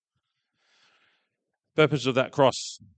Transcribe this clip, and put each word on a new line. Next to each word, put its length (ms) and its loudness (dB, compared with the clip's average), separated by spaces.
Purpose 320 0
of 80 -2
that 160 -2
cross 480 0